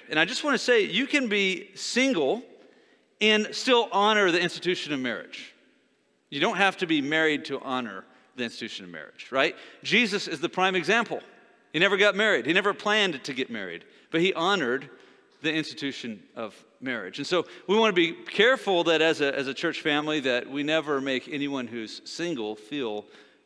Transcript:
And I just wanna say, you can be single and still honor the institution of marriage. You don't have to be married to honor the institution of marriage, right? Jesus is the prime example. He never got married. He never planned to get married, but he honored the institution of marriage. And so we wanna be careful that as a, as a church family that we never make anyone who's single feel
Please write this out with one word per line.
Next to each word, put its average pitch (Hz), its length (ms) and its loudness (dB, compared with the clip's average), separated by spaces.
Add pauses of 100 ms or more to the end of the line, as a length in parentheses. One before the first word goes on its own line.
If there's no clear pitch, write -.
And 151 100 0
I 165 60 4
just 220 180 -4
wanna 277 140 2
say, 233 240 4
you 190 260 -2
can 269 220 0
be 190 460 0
single 226 680 0 (760)
and 214 300 4
still 240 400 2
honor 202 400 4
the 175 100 2
institution 170 500 -2
of 143 80 -2
marriage. 117 540 -8 (760)
You 143 100 -8
don't 185 180 0
have 190 200 4
to 185 100 -2
be 160 140 2
married 156 440 2
to 135 160 -6
honor 117 440 -6 (300)
the 123 80 -6
institution 113 420 -8
of 87 60 -16
marriage, - 400 -16
right? 135 240 2 (280)
Jesus 196 440 2
is 165 120 -6
the 170 100 -2
prime 185 260 2
example. 185 460 0 (520)
He 156 60 0
never 196 180 4
got 202 180 4
married. 190 300 2
He 151 80 2
never 196 200 2
planned 202 500 0
to 147 100 -8
get 127 160 -4
married, 95 360 -10 (260)
but 160 80 0
he 185 140 2
honored 151 560 -2 (520)
the 151 120 -2
institution 127 680 -6 (140)
of 113 180 -10 (280)
marriage. 113 360 -6
And 143 80 -6
so 175 200 0 (220)
we 196 100 4
wanna 220 160 4
be 170 200 4
careful 202 720 2
that 160 160 4
as 156 200 2
a, 139 160 0
as 135 100 -2
a 135 60 -6
church - 280 -4
family 151 400 0
that 123 280 0
we 143 140 -4
never 147 360 0
make 131 300 -4
anyone 139 380 -4
who's 113 360 -10
single 123 520 -6
feel 107 500 -8 (400)